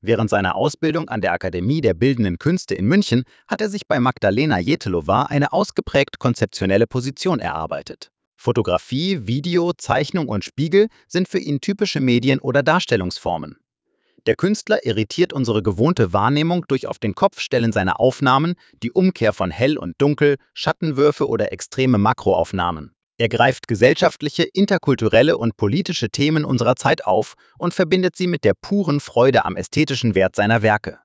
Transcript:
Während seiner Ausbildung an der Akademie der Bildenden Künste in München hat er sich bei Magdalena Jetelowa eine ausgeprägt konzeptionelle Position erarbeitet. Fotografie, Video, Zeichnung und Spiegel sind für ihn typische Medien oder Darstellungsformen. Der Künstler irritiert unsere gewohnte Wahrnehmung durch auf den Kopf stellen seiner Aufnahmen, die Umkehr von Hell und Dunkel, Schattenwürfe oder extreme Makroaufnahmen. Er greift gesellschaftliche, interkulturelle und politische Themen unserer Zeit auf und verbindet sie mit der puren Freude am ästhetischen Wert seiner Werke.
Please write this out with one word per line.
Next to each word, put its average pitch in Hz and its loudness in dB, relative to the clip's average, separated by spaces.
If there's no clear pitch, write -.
Während 110 0
seiner 98 2
Ausbildung 151 -2
an 113 -6
der 90 0
Akademie 90 -2
der 110 2
Bildenden 107 0
Künste 170 -2
in 92 -2
München 156 2
hat - -4
er 151 -2
sich 101 -10
bei - 0
Magdalena 107 0
Jetelowa 95 0
eine 147 -2
ausgeprägt - -2
konzeptionelle 104 0
Position 135 -4
erarbeitet. 80 -8
Fotografie, 120 -2
Video, 170 -2
Zeichnung 151 -4
und 107 -4
Spiegel 190 2
sind 180 -2
für 185 -4
ihn 143 -4
typische 196 -2
Medien 127 2
oder 131 0
Darstellungsformen. 90 -2
Der 113 2
Künstler - -2
irritiert 113 0
unsere 113 0
gewohnte 107 2
Wahrnehmung 147 0
durch 135 -2
auf - -10
den 104 -4
Kopf - 0
stellen 120 0
seiner 95 0
Aufnahmen, 139 2
die 117 -6
Umkehr 180 2
von 95 -4
Hell 131 -2
und 85 -10
Dunkel, 143 2
Schattenwürfe 147 0
oder 110 -2
extreme 127 0
Makroaufnahmen. 87 0
Er 117 0
greift 120 2
gesellschaftliche, 143 2
interkulturelle 147 2
und 113 -2
politische 117 -2
Themen 151 0
unserer 120 2
Zeit - -2
auf 95 0
und 170 -4
verbindet 180 0
sie 180 -4
mit 175 -4
der 196 2
puren 170 -2
Freude 123 2
am 87 -6
ästhetischen 120 -2
Wert 92 2
seiner 107 2
Werke. 104 0